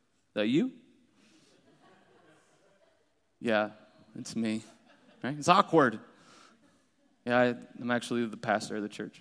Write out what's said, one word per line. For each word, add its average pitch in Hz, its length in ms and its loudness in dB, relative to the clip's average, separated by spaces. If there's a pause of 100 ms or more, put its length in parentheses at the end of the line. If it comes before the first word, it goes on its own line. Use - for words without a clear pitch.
(340)
"That 107 140 0
you?" 190 240 2 (2750)
"Yeah, 107 300 2 (440)
it's - 220 -10
me." 110 260 -2 (640)
Right? 131 140 -4
It's 143 100 -2
awkward. 147 500 4 (1300)
"Yeah, 123 160 2
I, 123 140 4 (260)
I'm 120 100 -6
actually 120 360 -2
the 107 100 -10
pastor 110 400 -2
of 104 60 -6
the 104 80 -8
church." - 300 -12